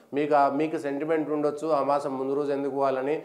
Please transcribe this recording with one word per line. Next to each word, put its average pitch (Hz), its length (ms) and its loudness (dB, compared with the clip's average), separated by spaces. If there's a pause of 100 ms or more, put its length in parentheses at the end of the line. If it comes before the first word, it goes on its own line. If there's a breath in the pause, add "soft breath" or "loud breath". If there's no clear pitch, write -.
(140 loud breath)
మీకు 147 200 2
ఆ, 139 140 6
మీకు 156 300 0
sentiment 147 520 -2
ఉండొచ్చు, 147 380 -2
ఆ 143 140 2
మాసం 139 360 0
ముందు 131 140 -2
రోజు 143 200 0
ఎందుకు 139 220 -2
పోవాలని, 139 500 0